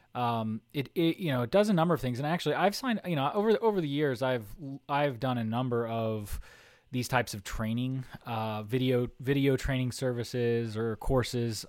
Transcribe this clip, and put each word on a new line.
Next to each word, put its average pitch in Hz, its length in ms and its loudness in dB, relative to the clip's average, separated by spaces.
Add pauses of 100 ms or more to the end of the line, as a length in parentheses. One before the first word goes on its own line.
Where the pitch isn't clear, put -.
(140)
um, 113 480 -2 (100)
it, 143 220 -4
it, 165 240 2
you 165 140 0
know, 123 100 2
it 117 80 -2
does 208 180 6
a 208 60 4
number 170 200 4
of 135 60 0
things. 123 180 -2
And 143 80 -2
actually, 156 280 0
I've 180 200 2
signed, 240 320 -2
you 175 100 0
know, - 180 2
over, 208 280 2
over 214 200 2
the 151 60 0
years, 139 340 2
I've, 123 240 0 (420)
I've 143 320 0
done 127 180 0
a 113 60 -2
number 120 420 0
of 110 540 -2 (520)
these 123 140 -2
types 123 280 2
of 101 100 -8
training, 123 600 -2 (220)
uh, 110 380 -4
video, 123 440 2 (120)
video 139 360 2
training 127 360 0
services 117 840 -2
or 110 200 -2
courses, 120 720 0